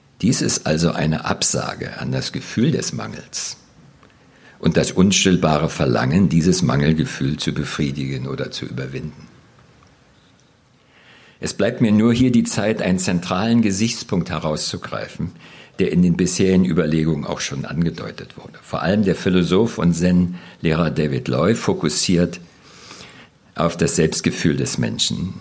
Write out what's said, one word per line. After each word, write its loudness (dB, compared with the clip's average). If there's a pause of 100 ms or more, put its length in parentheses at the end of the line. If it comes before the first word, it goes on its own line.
(220)
Dies 2
ist -2
also 2
eine -2
Absage -4
an -6
das -4
Gefühl -2
des -2
Mangels -10 (1000)
und 0
das 0
unstillbare 2
Verlangen, 2
dieses 2
Mangelgefühl 0
zu -4
befriedigen -6
oder -8
zu -10
überwinden. -10 (2000)
Es -8
bleibt 0
mir 4
nur 6
hier 4
die 4
Zeit, -2
einen 2
zentralen 0
Gesichtspunkt -2
herauszugreifen, -6 (480)
der 2
in 4
den 4
bisherigen 4
Überlegungen 0
auch -6
schon -6
angedeutet -6
wurde. -20
Vor -8
allem 2
der 2
Philosoph 2
und 2
Zen-Lehrer 0
David -2
Loy 2
fokussiert 0 (1160)
auf 0
das 2
Selbstgefühl 2
des -2
Menschen, -2